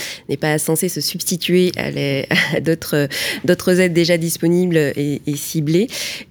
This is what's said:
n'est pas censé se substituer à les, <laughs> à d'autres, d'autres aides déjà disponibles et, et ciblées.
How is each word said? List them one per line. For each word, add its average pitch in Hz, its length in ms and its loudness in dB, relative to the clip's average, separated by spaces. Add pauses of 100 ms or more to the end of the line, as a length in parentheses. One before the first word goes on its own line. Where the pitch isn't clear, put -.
(280)
n'est 139 80 -2
pas 151 220 0
censé 165 320 0
se 151 100 -6
substituer 180 800 0
à - 120 -2
les, 143 360 -2 (140)
<laughs> - 140 0
à 135 60 0
d'autres, 151 480 0 (360)
d'autres 180 360 2
aides 180 140 2
déjà 170 240 4
disponibles 170 580 2
et, 143 500 0
et 147 100 -2
ciblées. 160 500 0 (440)